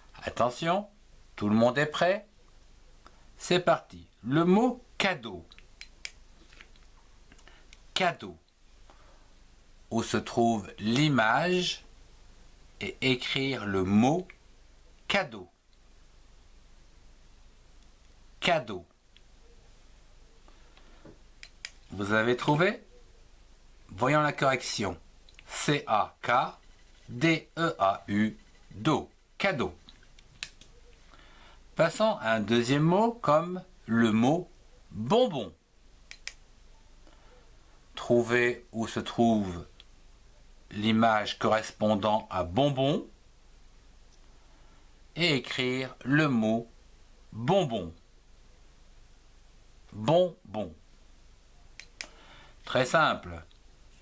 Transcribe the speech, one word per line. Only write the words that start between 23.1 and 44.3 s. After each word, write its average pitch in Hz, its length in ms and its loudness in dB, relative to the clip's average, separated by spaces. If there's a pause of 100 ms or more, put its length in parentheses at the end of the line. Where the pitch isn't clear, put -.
Voyons 139 340 0
la 147 100 0
correction. 127 680 -2 (480)
C - 400 -2
A 104 360 0
K 139 340 0 (520)
D 151 500 -2
E 160 200 -2
A 95 300 2
U, 107 280 0 (340)
do, 107 400 -2 (260)
cadeau. 151 380 -2 (2000)
Passons 185 440 0
à 113 120 0
un 110 80 0
deuxième 120 420 2
mot 202 300 2
comme 170 500 0 (220)
le 117 260 2
mot 131 400 2 (400)
bonbon. 139 600 0 (2500)
Trouvez 120 800 0
où 113 160 -4
se 113 120 -6
trouve 104 640 0 (1040)
l'image 110 680 2
correspondant 107 920 0
à 85 140 -4
bonbon 135 640 0 (2000)